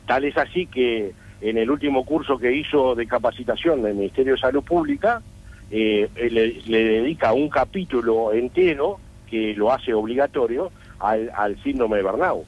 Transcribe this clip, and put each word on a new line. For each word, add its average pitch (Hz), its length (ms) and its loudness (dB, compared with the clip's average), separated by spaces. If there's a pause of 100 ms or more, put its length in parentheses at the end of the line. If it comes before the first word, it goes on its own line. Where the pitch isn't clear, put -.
Tal 131 180 0
es 139 120 -2
así 165 300 -2
que 113 460 0 (300)
en 110 160 0
el 113 120 2
último 143 340 0
curso 147 340 -2
que 123 180 2
hizo 135 400 2
de 117 100 -4
capacitación 120 760 0
del 104 120 0
Ministerio 101 380 0
de 120 80 0
Salud 135 240 0
Pública, 175 580 0 (480)
eh, 107 460 2
le, 113 500 0
le 113 180 2
dedica 113 500 2
un 147 140 2
capítulo 117 840 0
entero 151 680 2 (300)
que 110 240 -2
lo 107 180 2
hace 131 220 0
obligatorio 120 800 0 (260)
al, 110 380 0
al 104 260 -4
síndrome 120 360 0
de 98 40 0
burnout 107 460 -2